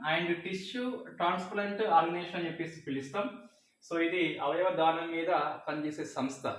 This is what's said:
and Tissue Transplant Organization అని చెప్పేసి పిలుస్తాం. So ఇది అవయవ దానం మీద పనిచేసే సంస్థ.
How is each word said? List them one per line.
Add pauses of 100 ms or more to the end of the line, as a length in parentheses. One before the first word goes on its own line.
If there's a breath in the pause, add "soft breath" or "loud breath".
(120)
and (180)
Tissue (280)
Transplant (200)
Organization
అని
చెప్పేసి
పిలుస్తాం. (600 loud breath)
So
ఇది (140)
అవయవ (120)
దానం
మీద (380)
పనిచేసే (120)
సంస్థ. (120)